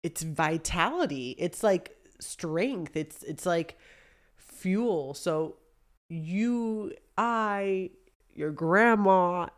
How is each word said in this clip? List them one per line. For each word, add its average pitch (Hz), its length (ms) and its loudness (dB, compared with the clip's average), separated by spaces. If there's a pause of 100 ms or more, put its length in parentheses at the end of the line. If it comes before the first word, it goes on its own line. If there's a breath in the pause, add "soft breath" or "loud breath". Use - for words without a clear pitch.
it's 160 200 -8
vitality. 160 1160 -2
It's, - 240 -4
like, 196 340 2 (240)
strength. 175 760 -4
It's, 156 260 -8
it's, - 240 -8
like, 170 320 -2 (580 soft breath)
fuel. 180 800 -2
So 156 420 -2 (520)
you, 214 840 -2 (240)
I, 202 760 0 (440)
your 151 160 -4
grandma 185 960 4 (120)